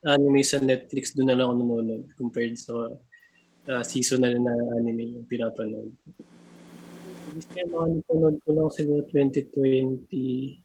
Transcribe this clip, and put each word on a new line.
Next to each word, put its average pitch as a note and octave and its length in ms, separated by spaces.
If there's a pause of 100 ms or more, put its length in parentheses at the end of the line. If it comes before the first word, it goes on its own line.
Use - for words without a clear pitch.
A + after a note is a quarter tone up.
anime C#3 380
sa C#3 160
Netflix, C3 560
doon C3 160
na - 20
lang B2+ 160
ako B2 60
nanonood A#2 480 (100)
compared A#2 400
sa, A#2 380 (760)
ah, B2+ 160
seasonal B2 560
na B2 140 (240)
anime A#2 420
yung A#2 80
pinapanood. A2 640 (1400)
This E3 240
year, F3+ 100
mga E3 380
napanood D#3+ 400
ko - 80
lang D#3 180
siguro D3 380
twenty C#3 420
twenty. C3 1160